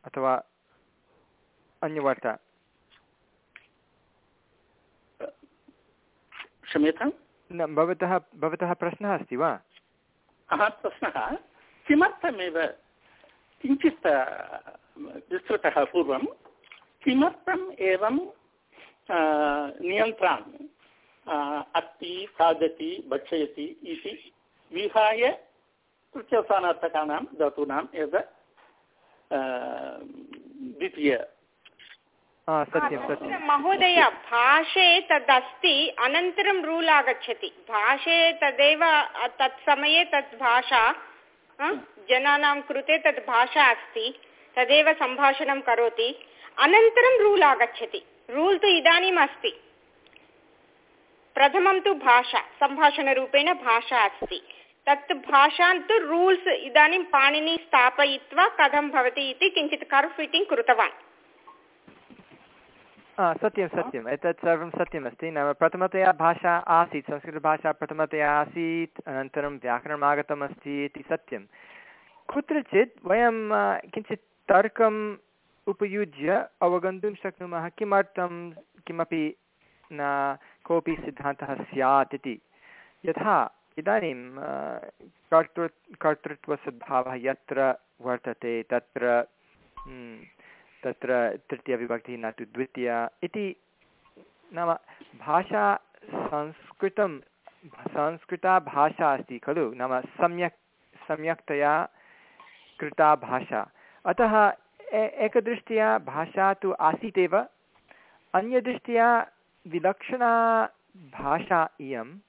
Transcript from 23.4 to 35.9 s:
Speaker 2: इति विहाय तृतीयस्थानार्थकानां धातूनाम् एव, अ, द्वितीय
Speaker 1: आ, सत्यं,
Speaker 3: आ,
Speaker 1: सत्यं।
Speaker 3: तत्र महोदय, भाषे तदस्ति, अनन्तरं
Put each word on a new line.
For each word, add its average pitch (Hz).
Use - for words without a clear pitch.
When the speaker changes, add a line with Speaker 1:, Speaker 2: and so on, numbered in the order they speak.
Speaker 2:
इति 175
विहाय 214
तृतीयस्थानार्थकानां 180
धातूनाम् 143
एव, 156
अ, -
द्वितीय 147
Speaker 1:
आ, 156
सत्यं, -
Speaker 3:
आ, 285
Speaker 1:
सत्यं। 143
Speaker 3:
तत्र 285
महोदय, 339
भाषे 311
तदस्ति, 285
अनन्तरं 349